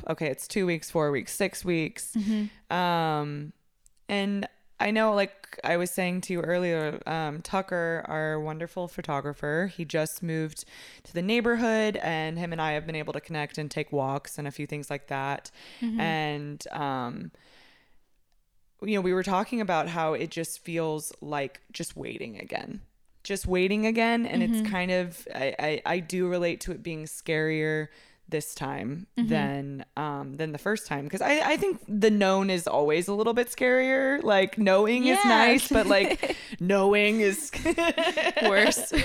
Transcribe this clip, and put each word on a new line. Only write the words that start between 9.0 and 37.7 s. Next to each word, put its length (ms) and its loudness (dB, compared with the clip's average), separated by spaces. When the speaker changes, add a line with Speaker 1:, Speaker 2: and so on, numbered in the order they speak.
Speaker 1:
he 120 -8
just 400 -2
moved 400 -4
to 80 -20
the 100 -2
neighborhood, 760 2
and 400 -2
him 140 -4
and 80 -4
I 120 0
have 140 -4
been 100 -6
able 160 -6
to 80 -6
connect 380 -8
and 120 -6
take 220 -6
walks 460 -2
and 100 -6
a 20 -6
few 160 -8
things 240 -10
like 180 -6
that. 420 -4
Speaker 2:
Mm-hmm. 180 -2
Speaker 1:
And, 720 -2
um, 580 -4
you 160 -2
know, 60 2
we 100 2
were 100 2
talking 380 0
about 280 0
how 260 0
it 160 -4
just 300 -8
feels 600 -4
like 400 -6
just 260 -10
waiting 440 -10
again. 400 -8
Just 240 -6
waiting 400 2
again. 400 2
And 160 0
Speaker 2:
Mm-hmm. 120 2
Speaker 1:
it's 40 0
kind 220 -2
of, 420 -2
I, 280 -2
I, 260 -2
I 140 0
do 260 -2
relate 360 0
to 100 -8
it 100 -10
being 220 -8
scarier 840 -2
this 260 -6
time 520 -8
Speaker 2:
Mm-hmm. 100 0
Speaker 1:
than, 560 -2
um, 420 -6
than 140 -4
the 60 -8
first 280 -2
time. 220 -6
'Cause 120 -6
I, 320 2
I 40 4
think 300 -2
the 240 4
known 400 4
is 160 0
always 400 4
a 80 -2
little 200 2
bit 140 2
scarier. 760 2
Like, 340 4
knowing 480 6
is 160 6
Speaker 2:
Yeah. 60 6
Speaker 1:
nice, 400 6
but, 180 4
like, 480 4
Speaker 2:
<laughs> 120 -12
Speaker 1:
knowing 600 4
is 320 2
<laughs> 760 2